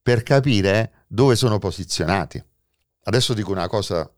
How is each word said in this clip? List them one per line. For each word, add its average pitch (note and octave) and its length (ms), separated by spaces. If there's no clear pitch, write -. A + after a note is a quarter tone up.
per A#2+ 200
capire A2+ 840
dove B2 300
sono G#2 220
posizionati. F2 840
Adesso B2 280
dico G#2 200
una F2 160
cosa, F#2 500